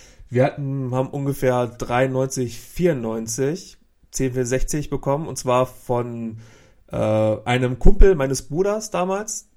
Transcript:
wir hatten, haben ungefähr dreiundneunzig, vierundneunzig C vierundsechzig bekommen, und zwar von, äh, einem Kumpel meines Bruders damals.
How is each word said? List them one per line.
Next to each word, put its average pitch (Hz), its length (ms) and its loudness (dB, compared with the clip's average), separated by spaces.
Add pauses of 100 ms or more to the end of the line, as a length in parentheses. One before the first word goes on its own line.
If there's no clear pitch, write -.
(280)
wir 120 160 2
hatten, 139 480 -4
haben 131 180 -2
ungefähr 135 580 -2
dreiundneunzig, 127 920 -2
vierundneunzig 131 1200 -4 (340)
C 131 200 -4
vierundsechzig 131 580 -2
bekommen, 143 380 -4
und 131 100 -10
zwar 127 300 0
von, 117 720 -6 (520)
äh, - 60 -10
einem 110 840 0
Kumpel - 360 10
meines 135 260 -2
Bruders 202 480 -4
damals. 190 680 -6